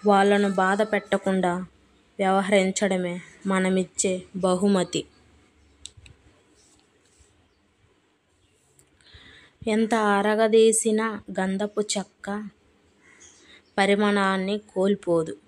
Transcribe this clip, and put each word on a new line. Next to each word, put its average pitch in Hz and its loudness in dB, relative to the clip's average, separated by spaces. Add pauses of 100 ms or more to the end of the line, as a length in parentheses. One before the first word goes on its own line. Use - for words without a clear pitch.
వాళ్ళను 202 4
బాధ 190 0
పెట్టకుండా 190 -2 (640)
వ్యవహరించడమే 190 0 (320)
మనమిచ్చే 185 0 (220)
బహుమతి. 185 0 (4000)
ఎంత 220 0 (200)
అరగదీసినా 220 2 (240)
గంధపు 196 -4
చెక్క - -8 (1500)
పరిమాణాన్ని 202 0 (120)
కోల్పోదు. 185 -2 (120)